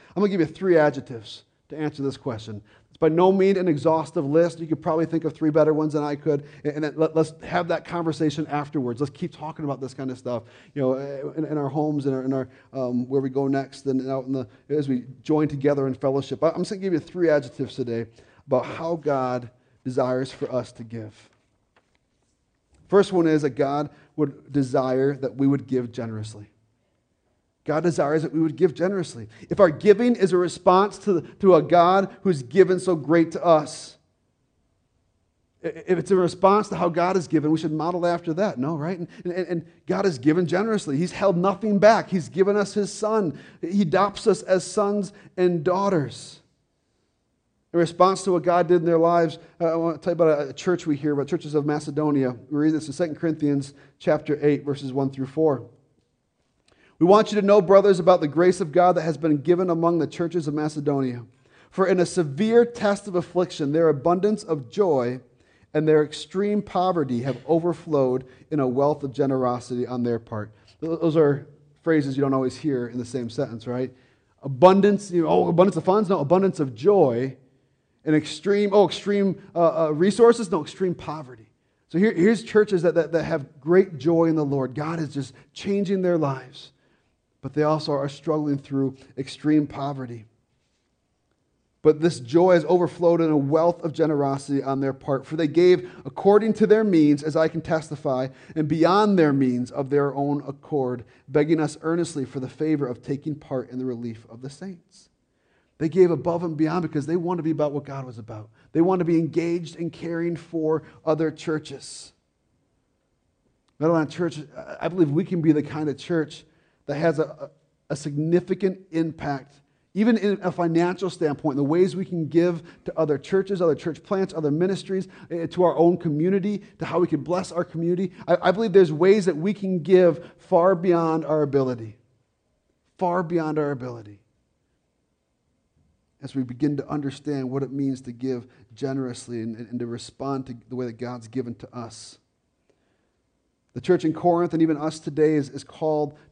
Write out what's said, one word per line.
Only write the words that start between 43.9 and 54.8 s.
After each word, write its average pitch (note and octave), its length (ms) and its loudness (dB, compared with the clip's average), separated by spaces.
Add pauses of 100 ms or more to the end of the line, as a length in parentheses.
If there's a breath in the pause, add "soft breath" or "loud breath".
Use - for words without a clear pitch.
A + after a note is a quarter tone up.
us F#3 160 2
as F#3 200 0
sons G3+ 520 -4 (240 loud breath)
and F3 260 0
daughters. F3+ 760 -2 (1300)
In E3+ 80 2
response F3+ 420 2
to G3 100 0
what E3+ 120 0
God F3 240 2
did F3 80 4
in E3 80 0
their E3 140 2
lives, E3 400 2 (220 loud breath)
uh, E3+ 40 0
I E3 100 0
want E3 260 -2
to - 0 -
tell F3+ 120 -2
you E3+ 100 0
about D3 240 2
a, C3 40 -12
a - 20 -16
church F3 340 -2
we D3 100 0
hear D3 160 -2
about, C#3 140 -2
Churches D#3 280 -6
of D3 120 0
Macedonia. D3 720 -2 (120)
We D3 100 -4
read D#3 140 2
this D#3 140 -4
in C#3 60 -10
Second E3 240 -4
Corinthians C#3+ 580 -2 (240 soft breath)
chapter D3+ 480 0
eight, C#3+ 180 2
verses C#3+ 280 -6